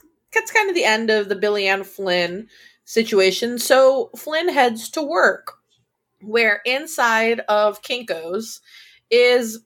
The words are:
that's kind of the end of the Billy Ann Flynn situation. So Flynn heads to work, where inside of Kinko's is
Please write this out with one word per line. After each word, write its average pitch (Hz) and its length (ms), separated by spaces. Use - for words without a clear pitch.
that's 453 180
kind 427 180
of 349 60
the - 100
end 220 240
of 214 200
the 202 60
Billy 202 320
Ann 196 160
Flynn 180 640
situation. 226 720
So 262 560
Flynn 320 340
heads 247 420
to 320 100
work, 294 520
where 214 440
inside 240 840
of 208 320
Kinko's 208 800
is 240 560